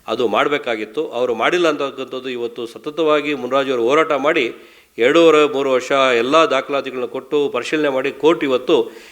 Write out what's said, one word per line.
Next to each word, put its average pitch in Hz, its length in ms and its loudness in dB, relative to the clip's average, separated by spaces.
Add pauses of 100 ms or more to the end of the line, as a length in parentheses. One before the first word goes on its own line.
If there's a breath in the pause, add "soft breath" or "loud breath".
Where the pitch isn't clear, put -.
ಅದು 113 200 -2
ಮಾಡಬೇಕಾಗಿತ್ತು. 127 800 -2
ಅವರು 123 280 -2
ಮಾಡಿಲ್ಲ 156 340 2
ಅಂತಕ್ಕಂಥದ್ದು 131 600 -6
ಇವತ್ತು 120 380 -8
ಸತತವಾಗಿ 151 640 -2
ಮುನ್ರಾಜು 131 380 -2
ಅವರು 123 120 0
ಹೋರಾಟ 151 280 2
ಮಾಡಿ 143 440 0 (420 loud breath)
ಎರಡೂವರೆ 151 560 4
ಮೂರು 135 180 0
ವರ್ಷ 127 200 0
ಎಲ್ಲ 131 460 2
ದಾಖಲಾತಿಗಳನ್ನ 135 680 -2
ಕೊಟ್ಟು 143 440 -4
ಪರಿಶೀಲನೆ 143 400 -2
ಮಾಡಿ 131 220 -2
ಕೋರ್ಟ್ 160 320 2
ಇವತ್ತು 127 480 0 (200 loud breath)